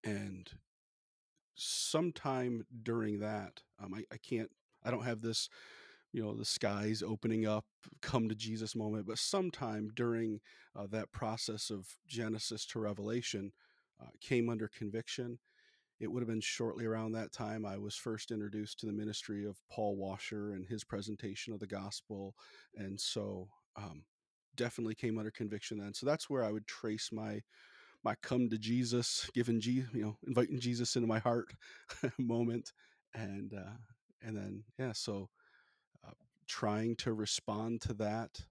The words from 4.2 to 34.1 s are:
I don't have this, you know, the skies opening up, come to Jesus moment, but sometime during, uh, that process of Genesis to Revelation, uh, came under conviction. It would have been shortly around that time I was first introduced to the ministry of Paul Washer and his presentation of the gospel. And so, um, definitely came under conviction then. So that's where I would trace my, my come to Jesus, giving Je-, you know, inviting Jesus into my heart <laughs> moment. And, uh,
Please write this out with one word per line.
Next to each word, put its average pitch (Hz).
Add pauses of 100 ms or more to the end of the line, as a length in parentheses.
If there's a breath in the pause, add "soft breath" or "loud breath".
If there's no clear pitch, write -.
I 120
don't 117
have 117
this, 113 (640 loud breath)
you 113
know, 107
the 110
skies 107
opening 110
up, 107 (360)
come 113
to 107
Jesus 110
moment, 107
but 110
sometime 117
during, 113 (360 loud breath)
uh, 101
that 110
process 110
of 98 (200)
Genesis 113
to -
Revelation, 104 (500 soft breath)
uh, 123 (140)
came 120
under 110
conviction. 113 (600 soft breath)
It 113
would 123
have 117
been 110
shortly 113
around 110
that 113
time 110
I 98
was 101
first 113
introduced 104
to 117
the 104
ministry 104
of 101 (100)
Paul 104
Washer 98
and 95
his 107
presentation 104
of 101
the 101
gospel. 98 (400 loud breath)
And 98
so, 101 (260)
um, 95 (520)
definitely 117
came 113
under 107
conviction 107
then. 101
So -
that's 151
where 131
I 107
would 107
trace -
my, 107 (640 loud breath)
my 107
come 123
to 110
Jesus, 117
giving 117
Je-, 123
you 117
know, 107
inviting 123
Jesus 120
into 117
my 110
heart 120 (320 loud breath)
<laughs> -
moment. 117 (420 soft breath)
And, 101
uh, 98 (480)